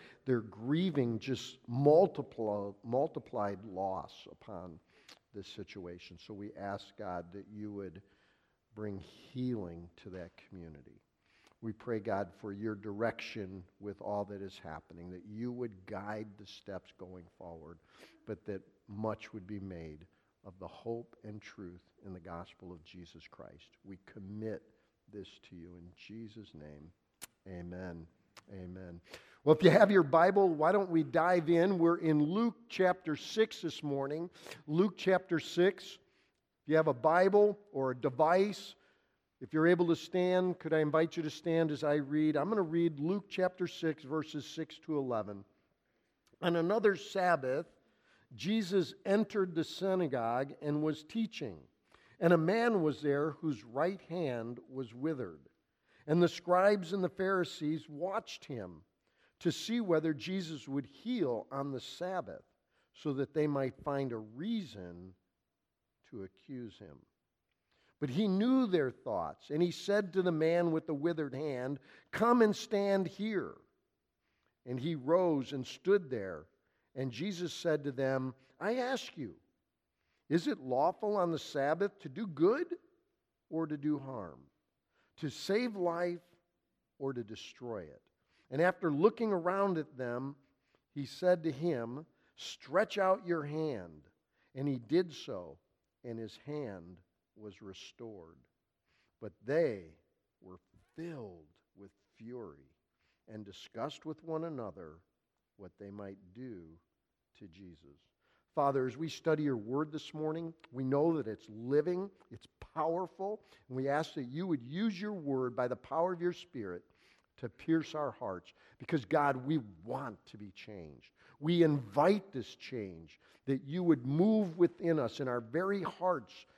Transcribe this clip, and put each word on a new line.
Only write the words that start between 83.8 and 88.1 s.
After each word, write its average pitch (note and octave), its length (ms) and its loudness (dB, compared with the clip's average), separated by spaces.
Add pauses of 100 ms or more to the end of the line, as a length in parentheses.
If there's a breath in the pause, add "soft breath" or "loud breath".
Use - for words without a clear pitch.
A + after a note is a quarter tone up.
harm, G#2+ 420 -10 (800)
to D#3 100 -4
save G#3+ 480 -2
life F3 460 -2 (760)
or C3+ 140 -4
to B2 100 -6
destroy A2 600 -10
it?" D2+ 180 -16 (500)